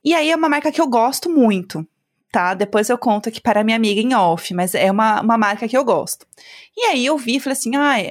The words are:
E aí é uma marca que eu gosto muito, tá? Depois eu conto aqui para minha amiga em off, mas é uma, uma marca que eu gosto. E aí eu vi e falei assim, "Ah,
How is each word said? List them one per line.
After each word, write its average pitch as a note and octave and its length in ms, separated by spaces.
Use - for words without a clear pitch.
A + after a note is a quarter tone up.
E D4+ 100
aí D#4 160
é E4 60
uma D#4+ 120
marca D4 240
que D#4 80
eu E4 80
gosto A#3+ 420
muito, G3+ 560
tá? F3+ 240
Depois G#3 360
eu A#3+ 80
conto G#3+ 300
aqui A3 120
para G#3+ 240
minha A3+ 120
amiga G#3+ 240
em B3+ 140
off, F3 380
mas F3+ 220
é F#3+ 160
uma, G#3+ 320
uma A3+ 160
marca G#3+ 300
que B3 100
eu C4+ 60
gosto. - 420
E A4+ 100
aí C4 200
eu D4+ 100
vi A#3+ 200
e C4+ 40
falei C4+ 160
assim, A#3+ 200
"Ah, C#4+ 180